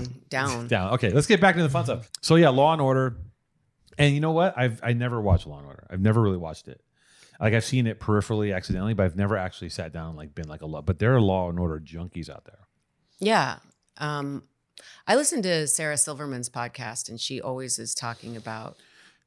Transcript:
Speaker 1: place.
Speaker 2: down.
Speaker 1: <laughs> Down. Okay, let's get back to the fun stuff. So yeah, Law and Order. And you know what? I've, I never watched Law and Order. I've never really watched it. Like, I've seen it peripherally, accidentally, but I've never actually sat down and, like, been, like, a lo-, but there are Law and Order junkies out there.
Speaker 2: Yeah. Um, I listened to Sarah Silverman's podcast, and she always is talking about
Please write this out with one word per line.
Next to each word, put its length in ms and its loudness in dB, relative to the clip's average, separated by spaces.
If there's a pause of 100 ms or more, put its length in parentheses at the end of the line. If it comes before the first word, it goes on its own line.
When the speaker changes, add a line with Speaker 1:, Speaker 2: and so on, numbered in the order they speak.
Speaker 1:
place. 20 -10 (220)
Speaker 2:
down. 380 -2
Speaker 1:
<laughs> 20 -12
Down. 240 0
Okay, 180 0
let's 160 2
get 140 4
back 140 6
to 80 2
the 60 2
fun 160 0
stuff. 240 -6 (120)
So 140 4
yeah, 140 8
Law 240 6
and 80 0
Order. 360 2 (800)
And 160 6
you 80 0
know 100 0
what? 260 2
I've, 260 0
I 100 0
never 260 -2
watched 280 2
Law 100 -14
and 100 -18
Order. 220 -20
I've 100 -6
never 220 6
really 160 2
watched 300 -12
it. 120 -20 (600)
Like, 140 2
I've 120 2
seen 220 0
it 120 -4
peripherally, 560 0
accidentally, 380 -2
but 120 2
I've 100 0
never 220 0
actually 320 -8
sat 240 -10
down 160 -10
and, 80 -12
like, 160 -16
been, 140 -10
like, 140 -14
a 40 -14
lo-, 160 -10
but 180 -2
there 160 4
are 60 6
Law 280 2
and 100 -4
Order 200 -2
junkies 500 -12
out 160 -20
there. 220 -20 (520)
Speaker 2:
Yeah. 380 2 (400)
Um, 460 -6 (640)
I 80 4
listened 280 0
to 240 0
Sarah 300 -2
Silverman's 520 -4
podcast, 600 -8
and 100 -14
she 220 -6
always 380 -6
is 140 -8
talking 440 -8
about 400 -10 (500)